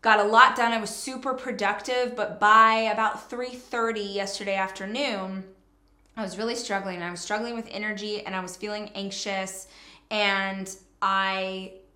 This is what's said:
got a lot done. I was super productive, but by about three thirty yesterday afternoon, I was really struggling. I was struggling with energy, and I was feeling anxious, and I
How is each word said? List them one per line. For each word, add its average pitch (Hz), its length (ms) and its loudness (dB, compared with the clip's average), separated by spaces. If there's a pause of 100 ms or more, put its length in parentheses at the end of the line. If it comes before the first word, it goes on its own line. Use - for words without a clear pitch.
got 214 160 6
a 208 100 4
lot 240 260 8
done. 233 180 2
I 226 60 0
was 214 120 -6
super 262 420 -6
productive, 240 800 -2
but 208 240 -4
by 220 540 8
about 214 380 -2
three 247 180 -6
thirty 226 540 -2
yesterday 196 520 -4
afternoon, 190 880 -4 (720)
I 220 60 -8
was 185 160 -6
really 226 180 -4
struggling. 190 460 -4
I 175 80 -6
was 175 120 -10
struggling 233 340 -4
with 226 160 -8
energy, 208 520 -6
and 190 120 -6
I 190 60 -2
was 180 140 -10
feeling 208 380 -8
anxious, 196 760 -6 (420)
and 196 580 0 (320)
I 190 720 -2 (220)